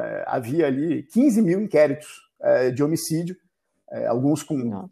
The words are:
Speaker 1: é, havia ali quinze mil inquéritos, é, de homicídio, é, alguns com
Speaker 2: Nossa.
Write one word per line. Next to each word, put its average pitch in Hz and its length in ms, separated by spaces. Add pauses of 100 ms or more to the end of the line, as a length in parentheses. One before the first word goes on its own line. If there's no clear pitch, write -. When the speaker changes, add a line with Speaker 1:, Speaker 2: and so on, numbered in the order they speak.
Speaker 1:
é, 110 260
havia 135 400
ali 139 360 (100)
quinze 226 300
mil 185 180
inquéritos, 151 480 (320)
é, 127 300
de 127 120
homicídio, 165 540 (540)
é, 117 160
alguns 131 360
com - 140
Speaker 2:
Nossa. 104 360